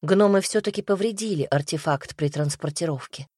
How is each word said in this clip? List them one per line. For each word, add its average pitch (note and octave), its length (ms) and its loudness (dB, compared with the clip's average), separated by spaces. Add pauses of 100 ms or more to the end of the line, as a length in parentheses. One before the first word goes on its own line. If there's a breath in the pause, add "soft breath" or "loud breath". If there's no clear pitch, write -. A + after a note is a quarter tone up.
Гномы G3 400 4
все-таки G#3 400 -2
повредили G3+ 680 0
артефакт C#3+ 640 0
при D3 140 0
транспортировке. D3 960 -4 (100)